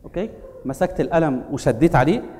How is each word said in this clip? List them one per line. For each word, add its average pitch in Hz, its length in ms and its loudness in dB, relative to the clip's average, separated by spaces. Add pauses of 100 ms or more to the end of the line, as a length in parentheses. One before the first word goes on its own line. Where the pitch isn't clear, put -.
أوكي؟ 185 260 -6 (340)
مسكت 175 360 -2
القلم 147 520 0
وشديت 143 440 2
عليه. 156 260 4 (180)